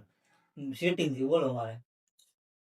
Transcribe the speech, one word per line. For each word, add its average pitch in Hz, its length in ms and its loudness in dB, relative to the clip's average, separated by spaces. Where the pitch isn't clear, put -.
સેટિંગ 160 420 0
થી 131 100 0
બોલો 139 280 4
મારે. 117 220 -4